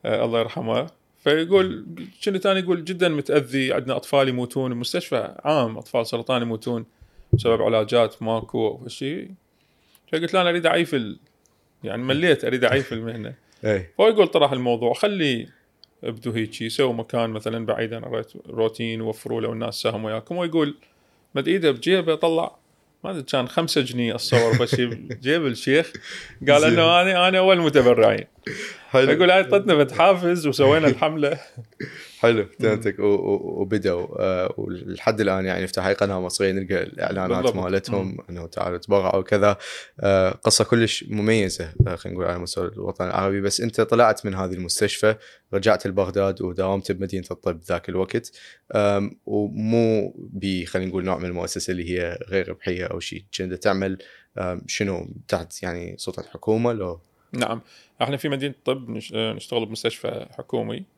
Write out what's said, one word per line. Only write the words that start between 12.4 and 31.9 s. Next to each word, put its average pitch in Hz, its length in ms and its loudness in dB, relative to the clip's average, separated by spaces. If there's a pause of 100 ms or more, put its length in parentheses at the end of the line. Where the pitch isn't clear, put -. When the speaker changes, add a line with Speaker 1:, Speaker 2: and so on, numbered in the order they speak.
Speaker 1:
أريد 123 200 0
أعيفل 127 320 2
المهنة." 113 380 -10
Speaker 2:
<laughs> - 300 -20
إيه. 98 340 0
Speaker 1:
فهو 208 100 6
يقول: 208 200 4
"طرح 143 240 4
الموضوع، 120 400 0
خلي 156 560 0 (560)
ابدوا 117 300 -8
هيجي، 113 340 -6
سووا 127 240 0
مكان 117 380 -4
مثلا 113 360 -6
بعيدا 113 300 -2
عن 113 160 -10
روت-، 113 240 -8 (100)
روتين، 113 540 -2
وفروا 113 400 -2
له 113 120 -4
الناس 113 220 -6
سهم 110 300 -4
وياكم." 110 320 -6
ويقول 160 380 0 (600)
مد 139 140 -2
إيده 165 220 4
بجيبه، 160 440 2
طلع، 165 420 0 (480)
ما - 60 -6
أدري، 160 120 -8
كان 127 260 -2
خمسة 165 320 0
جنيه 120 340 -2
أتصور، 117 460 2
بس 120 200 0 (200)
Speaker 2:
<laughs> 113 240 -12
Speaker 1:
جيب 151 220 0
الشيخ، 135 460 0 (560)
قال 143 120 10
Speaker 2:
زين. 156 120 6
Speaker 1:
إنه: 170 280 6
"أنا، 185 280 4
أنا 185 100 4
أول 185 220 6
متبرعين." 120 640 6 (680)
Speaker 2:
حلو. 135 160 6
Speaker 1:
فيقول: 170 240 6
"هاي 190 140 6
طتنا 202 300 4
بتحافز 170 720 4
وسوينا 147 420 6
الحملة." 147 520 0
Speaker 2:
<laughs> - 40 -20 (760)